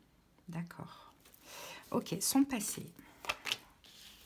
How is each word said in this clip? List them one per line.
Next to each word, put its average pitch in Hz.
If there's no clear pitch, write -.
D'accord. -
Ok, -
son -
passé. -